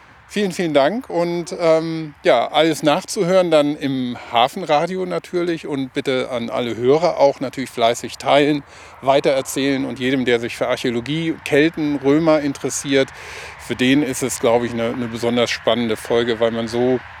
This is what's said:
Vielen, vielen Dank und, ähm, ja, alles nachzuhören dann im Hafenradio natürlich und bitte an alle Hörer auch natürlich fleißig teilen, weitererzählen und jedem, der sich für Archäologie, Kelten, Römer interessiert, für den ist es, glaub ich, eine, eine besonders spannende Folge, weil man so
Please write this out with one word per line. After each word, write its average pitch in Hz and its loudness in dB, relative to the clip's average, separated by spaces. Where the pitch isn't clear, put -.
Vielen, 202 -2
vielen 165 -2
Dank 160 2
und, 170 -2
ähm, 160 0
ja, 120 4
alles 156 2
nachzuhören 180 2
dann 147 4
im 131 -4
Hafenradio 165 0
natürlich 175 -4
und 135 -6
bitte 127 -2
an 117 -6
alle 120 -4
Hörer 143 4
auch 139 4
natürlich 127 -8
fleißig 120 0
teilen, 143 2
weitererzählen 135 0
und 120 -8
jedem, 127 0
der 120 4
sich 117 -4
für 123 -2
Archäologie, 127 -4
Kelten, 151 0
Römer 151 2
interessiert, 139 -2
für - -8
den 131 4
ist 156 -4
es, 123 -4
glaub 120 4
ich, 117 -4
eine, 117 -2
eine 120 -6
besonders 117 0
spannende 117 0
Folge, 117 0
weil 117 2
man 113 -4
so 123 0